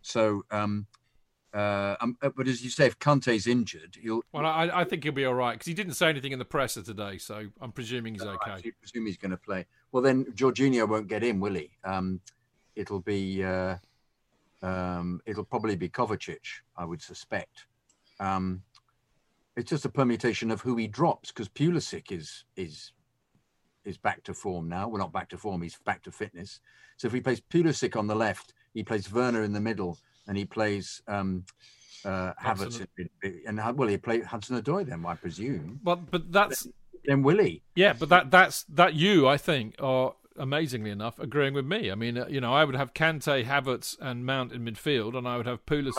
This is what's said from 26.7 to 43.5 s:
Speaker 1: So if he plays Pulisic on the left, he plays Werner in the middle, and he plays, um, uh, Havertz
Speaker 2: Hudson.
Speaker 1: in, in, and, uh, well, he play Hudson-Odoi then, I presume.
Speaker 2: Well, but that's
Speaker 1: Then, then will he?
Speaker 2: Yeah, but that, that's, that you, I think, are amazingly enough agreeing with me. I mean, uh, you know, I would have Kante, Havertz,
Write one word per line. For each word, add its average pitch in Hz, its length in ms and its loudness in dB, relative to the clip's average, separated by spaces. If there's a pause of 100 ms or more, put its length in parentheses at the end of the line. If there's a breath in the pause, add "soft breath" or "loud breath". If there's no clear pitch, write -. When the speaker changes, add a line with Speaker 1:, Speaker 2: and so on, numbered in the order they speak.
Speaker 1:
So 120 100 -4
if 107 60 -2
he 123 80 -2
plays 120 180 0
Pulisic 165 560 2
on 107 120 0
the 107 80 0
left, 110 380 -2 (200)
he 110 100 -4
plays 101 260 -2
Werner 120 340 2
in 104 100 0
the 104 80 -2
middle, 101 360 -2 (300)
and 101 100 -2
he 101 60 -2
plays, 101 640 -2
um, 95 380 -2 (580 soft breath)
uh, 92 380 -4
Havertz 117 380 -4
Speaker 2:
Hudson. 95 80 -10 (100)
Speaker 1:
in, 87 120 -8 (140)
in, 92 240 -8
and, 107 140 -4
uh, 113 120 -2
well, 131 140 0
he 101 100 2
play 117 240 0
Hudson-Odoi 127 680 -4
then, 85 180 -8
I 85 100 -4
presume. 92 680 -8
Speaker 2:
Well, 175 140 2
but 175 360 -6
that's - 300 2
Speaker 1:
Then, 127 100 -14 (320)
then 139 180 4
will 156 160 6
he? - 220 2 (140)
Speaker 2:
Yeah, 180 180 6
but 143 160 -4
that, 175 220 8
that's, 185 320 8
that 160 320 6
you, 165 320 8
I 143 100 6
think, 131 420 0
are 131 360 2 (200)
amazingly 131 540 -2
enough 104 280 -6
agreeing 139 360 0
with 139 120 0
me. 170 260 -2
I 98 40 -4
mean, 117 220 -2
uh, 123 100 -2
you 135 140 -2
know, 120 120 2
I 151 120 8
would 131 100 -2
have 135 180 -2
Kante, 151 520 2
Havertz, 131 560 -2